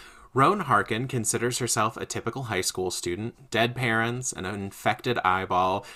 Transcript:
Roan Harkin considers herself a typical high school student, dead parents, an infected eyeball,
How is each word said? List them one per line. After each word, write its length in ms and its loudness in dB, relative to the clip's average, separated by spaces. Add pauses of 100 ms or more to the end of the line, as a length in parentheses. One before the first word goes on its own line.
(400)
Roan 220 6
Harkin 480 2
considers 480 0
herself 400 0
a 80 -8
typical 380 -6
high 180 -2
school 300 -2
student, 600 -6
dead 240 2
parents, 560 0
an 140 -8
infected 800 -2
eyeball, 600 2 (100)